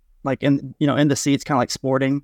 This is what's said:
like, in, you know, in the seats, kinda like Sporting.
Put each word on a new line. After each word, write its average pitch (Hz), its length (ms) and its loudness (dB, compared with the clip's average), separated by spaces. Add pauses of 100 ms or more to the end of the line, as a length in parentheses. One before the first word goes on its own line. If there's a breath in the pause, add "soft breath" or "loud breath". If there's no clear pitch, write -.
(220)
like, 135 200 -4
in, 135 360 0
you 147 80 0
know, 127 100 2
in 147 120 4
the 139 80 2
seats, 139 280 0
kinda 143 140 0
like 120 120 0
Sporting. 135 540 -2